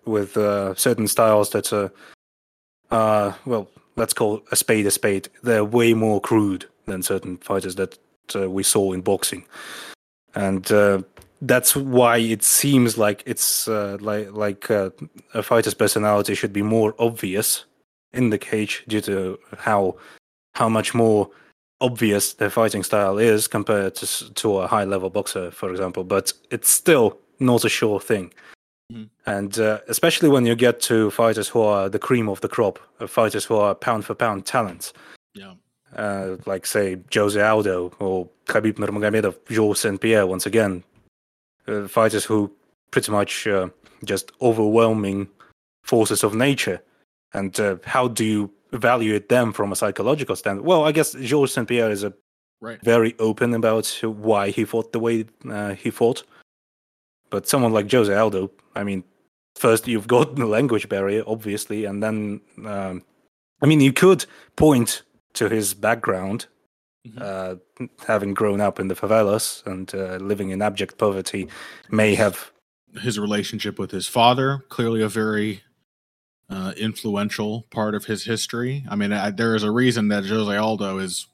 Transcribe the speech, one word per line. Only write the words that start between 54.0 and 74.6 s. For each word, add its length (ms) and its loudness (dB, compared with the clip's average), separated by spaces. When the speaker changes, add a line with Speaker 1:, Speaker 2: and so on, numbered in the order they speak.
Speaker 1:
why 480 0
he 140 0
fought 280 -4
the 80 -2
way, 260 0
uh, 260 -6
he 160 -6
fought. 320 0
But 180 -6
someone 240 2
like 180 0
Jose 220 4
Aldo, 380 0
I 100 -6
mean, 180 -6
first 320 2
you've 200 -4
got 280 2
<laughs> 0 -
the 100 -2
language 420 0
barrier, 380 -2
obviously, 580 -6
and 180 -6
then, 380 -4
um, 380 -8
I 60 2
mean, 140 6
you 120 6
could 320 4
point 460 2
to 140 0
his 260 -2
background, 720 -4
Speaker 2:
Mm-hmm. 140 -20
Speaker 1:
uh, 640 -10
having 280 0
grown 260 0
up 180 0
in 100 -4
the 60 -4
favelas 720 0
and, 280 -10
uh, 280 -6
living 280 -4
in 100 -4
abject 380 -4
poverty, 500 -2
may 240 4
have 380 0
Speaker 2:
His 200 -4
relationship 600 -6
with 120 -8
his 180 -8
father, 600 2